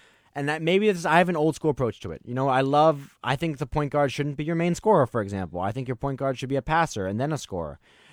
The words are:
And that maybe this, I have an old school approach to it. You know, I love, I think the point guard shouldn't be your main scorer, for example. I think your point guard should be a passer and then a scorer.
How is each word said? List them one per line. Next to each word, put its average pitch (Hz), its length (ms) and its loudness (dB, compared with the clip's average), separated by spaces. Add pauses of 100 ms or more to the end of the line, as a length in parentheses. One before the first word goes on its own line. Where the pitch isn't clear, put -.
(380)
And 143 120 -2
that 156 120 -2
maybe 190 300 4
this, 175 140 -4
I 160 140 6
have 180 100 4
an 175 80 0
old 151 180 2
school 156 160 0
approach 123 300 -4
to 90 100 -8
it. 73 140 -12
You 123 100 -10
know, 135 140 0
I 131 100 2
love, 143 640 2
I 131 140 -2
think 160 200 -4
the 151 80 -6
point 147 280 -2
guard 143 180 2
shouldn't 143 240 -4
be 156 80 -4
your 165 140 -2
main 170 180 0
scorer, 175 320 4
for 117 140 -2
example. 95 400 -4
I 98 100 -2
think 120 160 -6
your 127 80 -4
point 139 240 -6
guard 135 180 -2
should 127 120 -8
be 135 80 -2
a 131 40 -2
passer 156 460 0
and 101 120 -2
then 143 120 -2
a 151 60 -2
scorer. 80 420 -8 (340)